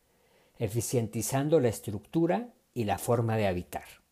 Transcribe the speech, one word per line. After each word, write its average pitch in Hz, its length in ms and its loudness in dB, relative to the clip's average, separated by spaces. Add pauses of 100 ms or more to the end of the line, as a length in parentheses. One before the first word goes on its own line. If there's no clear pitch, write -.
(580)
eficientizando 120 1000 0
la 123 80 4
estructura 170 840 -2 (220)
y 117 100 -2
la 98 140 0
forma 113 380 2
de 104 100 2
habitar. 90 380 -2 (280)